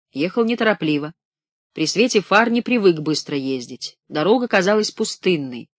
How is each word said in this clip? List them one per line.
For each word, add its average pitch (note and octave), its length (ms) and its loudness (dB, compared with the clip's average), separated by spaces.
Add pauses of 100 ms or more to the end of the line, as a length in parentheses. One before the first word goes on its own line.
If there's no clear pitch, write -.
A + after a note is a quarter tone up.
(120)
Ехал F#3 340 -2
неторопливо. E3+ 680 -2 (600)
При D#3 140 -2
свете G#3+ 340 2
фар A3 300 2
не A#3+ 100 0
привык G3 380 2
быстро D3 360 -4
ездить. C3 640 -6 (100)
Дорога G3+ 400 2
казалась G#3 440 2
пустынной. C#3+ 880 -4